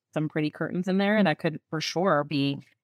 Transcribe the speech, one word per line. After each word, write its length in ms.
some 160
pretty 220
curtains 360
in 120
there, 180
and 100
that 120
could 200
for 120
sure 420
be 360